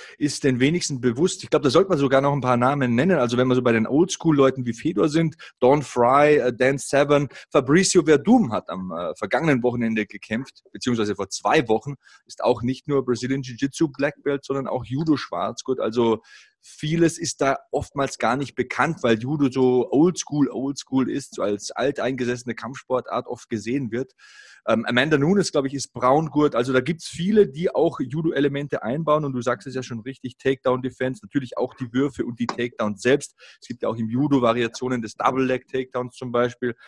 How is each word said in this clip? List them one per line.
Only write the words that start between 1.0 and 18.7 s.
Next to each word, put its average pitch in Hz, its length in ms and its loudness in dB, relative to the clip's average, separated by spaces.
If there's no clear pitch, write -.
bewusst. 127 420 0
Ich - 60 -14
glaub, 151 120 2
da 139 80 2
sollte 170 200 4
man 180 80 0
sogar 135 240 4
noch 143 100 2
ein 143 80 0
paar 127 160 2
Namen 123 400 2
nennen. 165 240 2
Also 120 160 0
wenn 127 140 2
wir 127 60 4
so 127 60 2
bei 123 120 4
den 113 120 2
Oldschool-Leuten 139 800 2
wie 117 80 -2
Fedor 156 360 0
sind, 156 260 0
Don 143 220 4
Fry, 139 560 4
äh, 123 160 0
Dan 127 240 0
Severn, 143 500 2
Fabricio 160 540 4
Verdum 156 480 4
hat 92 160 -4
am, 92 240 -8
äh, 82 240 -6
vergangenen 127 460 0
Wochenende 113 420 0
gekämpft, - 640 -10
beziehungsweise 107 440 -2
vor 98 120 -6
zwei 127 400 0
Wochen, 113 280 -2
ist - 160 -16
auch 120 200 0
nicht 123 260 -4
nur 139 160 0
Brazilian 127 380 -2
Jiu-Jitsu 135 480 -4
Black 143 340 -4
Belt, 139 220 -4
sondern 139 220 -4
auch 120 180 -6
Judo-Schwarzgurt. 127 960 -2
Also 110 400 0
vieles 160 520 -2
ist - 240 -6
da 135 160 0
oftmals 139 440 -4
gar 117 200 0
nicht 143 180 -8
bekannt, 135 480 -2